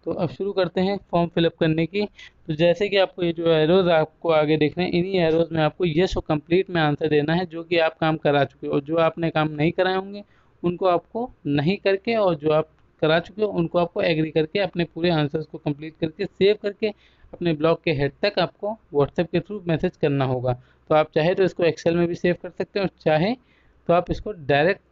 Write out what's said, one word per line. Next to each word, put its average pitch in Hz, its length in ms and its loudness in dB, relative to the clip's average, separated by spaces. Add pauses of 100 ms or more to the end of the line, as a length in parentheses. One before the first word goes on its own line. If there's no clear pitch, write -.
तो 165 80 -4
अब 170 160 -2
शुरू 196 240 -2
करते 185 280 0
हैं 196 160 0 (140)
form 170 180 0
फिलअप 165 300 0
करने 165 260 2
की। 208 200 -4 (420)
तो 160 80 -4
जैसे 170 340 2
कि 196 80 0
आपको 185 260 0
ये 170 100 0
जो 165 140 -2
arrows 165 420 4
आपको 160 420 0
आगे 151 260 4
दिख 147 200 0
रहे 180 80 -2
हैं, - 80 -4
इन्हीं 185 260 0
arrows 165 320 2
में 160 100 -2
आपको 156 240 0
येस 170 320 0
और - 100 -6
complete 165 420 0
में 175 120 -2
answer 151 280 0
देना 151 240 2
है 180 120 -2
जो 165 180 -12
कि 165 160 -2
आप 160 180 0
काम 160 200 0
करा 143 260 2
चुके - 240 -8
हो, 147 60 -4
और 147 80 0
जो 156 160 -4
आपने 165 320 0
काम 156 220 -2
नहीं 151 200 0
कराए 185 240 0
होंगे 202 280 -8 (400)
उनको 175 220 -2
आपको 202 440 -2 (180)
नहीं 147 300 0
करके, 196 380 -2
और 190 200 0
जो 151 160 -2
आप 156 180 0 (320)
करा 160 180 2
चुके 185 220 -8
हो 208 80 0
उनको 175 300 -2
आपको 175 240 -2
agree 156 280 0
करके 160 280 -2
अपने 175 260 -2
पूरे 170 260 -2
answers 151 340 0
को - 120 -16
कंप्लीट 156 440 -8
करके 165 240 -4
save 202 380 2
करके 208 300 -4 (400)
अपने 170 220 -2
block 160 280 0
के 165 100 0
head 139 180 -2 (100)
तक 202 180 0
आपको 202 380 -4 (160)
WhatsApp 143 340 0
के 175 120 -2
through 202 280 -8
message 165 300 -2
करना 139 280 0
होगा। 127 280 -2 (360)
तो 156 60 4
आप 151 200 2
चाहे 165 200 2
तो 190 80 2
इसको 175 220 0
Excel 165 300 0
में 170 120 2
भी 170 80 -4
save 175 280 0
कर 180 60 -12
सकते - 300 -6
हैं 196 60 0
और - 160 -8
चाहे 165 340 2 (540)
तो 170 40 4
आप 180 180 0
इसको 214 200 -8
direct 151 500 0 (100)